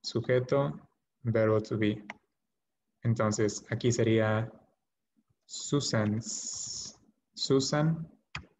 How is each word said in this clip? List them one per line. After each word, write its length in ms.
Sujeto, 760
verbo 380
to 180
be. 260
Entonces, 680
aquí 200
sería 640
Susan's, 1500
Susan, 720